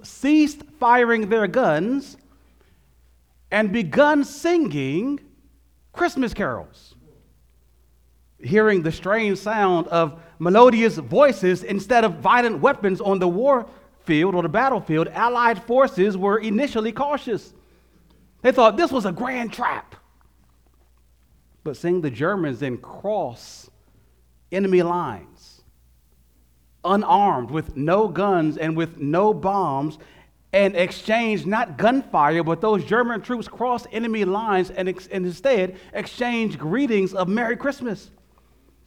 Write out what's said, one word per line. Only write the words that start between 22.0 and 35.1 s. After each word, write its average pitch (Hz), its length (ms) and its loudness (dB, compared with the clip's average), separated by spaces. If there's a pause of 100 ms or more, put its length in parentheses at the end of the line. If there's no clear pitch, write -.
the 147 80 -4
Germans 147 480 -4
then 131 180 -6
cross - 920 -10 (840)
enemy 185 300 4
lines, 165 800 -6 (1200)
unarmed, 190 680 2
with 156 240 -6
no 170 340 2
guns 170 500 0
and 160 180 -4
with 160 220 -4
no 170 340 2
bombs, 156 640 -2 (560)
and 196 240 2
exchange 214 720 -2
not 202 320 -4
gunfire, 170 640 2
but 165 160 -2
those 214 240 0
German 233 380 0
troops 240 260 -8
crossed 247 440 -4
enemy 220 340 -2
lines 196 420 0
and 185 220 -6
ex-, 185 160 -10
and 196 180 -6